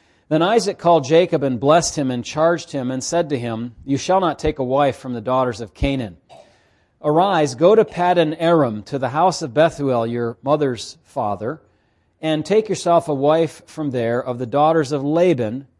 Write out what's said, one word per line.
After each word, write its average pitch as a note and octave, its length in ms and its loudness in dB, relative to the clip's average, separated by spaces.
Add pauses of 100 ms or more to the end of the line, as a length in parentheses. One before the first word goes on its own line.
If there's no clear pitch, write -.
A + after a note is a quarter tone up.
(280)
Then D#3 140 0
Isaac G3 360 0
called E3 280 4
Jacob D#3+ 360 2
and C3 160 -2
blessed D#3 380 2
him C3+ 160 -2
and A#2+ 120 -4
charged E3 500 -2
him C3 180 -4
and B2+ 100 -6
said E3+ 280 -2
to C#3 100 -2
him, A#2 360 -8 (100)
"You C#3 100 -2
shall F#3 240 0
not E3 200 -2
take - 200 -4
a C3+ 40 -2
wife C3 340 0
from B2+ 160 -10
the A#2 80 -8
daughters B2+ 400 -2
of G#2+ 120 -14
Canaan. B2+ 440 -4 (840)
Arise, D#3 520 2
go E3 220 4
to A3 100 4
Paddan F3 540 0
Aram, D3+ 440 2
to C#3 140 -8
the B2 120 -4
house D#3+ 340 0
of B2+ 100 -10
Bethuel, C3+ 540 0
your A#2+ 340 -4
mother's C#3 600 -2
father, A2 580 -6 (580)
and D#3 240 -4
take G#3+ 240 0
yourself E3+ 400 0
a D3+ 60 -2
wife D3+ 540 0
from D3 240 -6
there A#2+ 320 -2
of B2 160 -6
the B2 80 -6
daughters D3 440 2
of C#3 120 -4
Laban, C#3 640 0 (120)